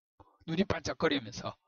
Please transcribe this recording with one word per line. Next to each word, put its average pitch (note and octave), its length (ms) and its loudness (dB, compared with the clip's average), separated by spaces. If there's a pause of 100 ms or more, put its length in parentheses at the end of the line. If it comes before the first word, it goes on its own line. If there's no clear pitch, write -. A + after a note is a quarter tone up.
(460)
눈이 E3+ 180 4
반짝거리면서. C#3 920 -2 (120)